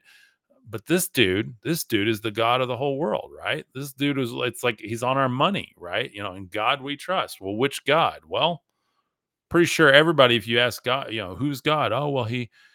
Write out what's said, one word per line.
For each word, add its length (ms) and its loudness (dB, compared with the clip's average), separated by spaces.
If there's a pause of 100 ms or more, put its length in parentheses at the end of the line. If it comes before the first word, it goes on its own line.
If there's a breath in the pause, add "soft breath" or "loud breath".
(680 soft breath)
But 160 -12
this 240 0
dude, 540 2
this 220 -4
dude 240 0
is 120 -2
the 100 -6
God 300 0
of 80 -2
the 80 -4
whole 220 -4
world, 360 -4
right? 300 -6 (100)
This 200 -12
dude 240 0
is, 140 -2
it's 300 -6
like 160 -2
he's 240 -8
on 140 0
our 140 2
money, 480 -2
right? 340 -6
You 100 -10
know, 120 -8
"In 140 -14
God 340 -2
we 140 -8
trust." 440 -6
Well, 160 -6
which 300 -2
God? 420 2
Well, 340 -2 (880)
pretty 180 4
sure 240 6
everybody, 460 8
if 100 -2
you 140 2
ask 240 -2
God, 260 -2
you 100 -4
know, 140 -8
"Who's 260 -4
God?" 300 0
"Oh, 200 -2
well, 140 -2
he, 260 -6 (240 soft breath)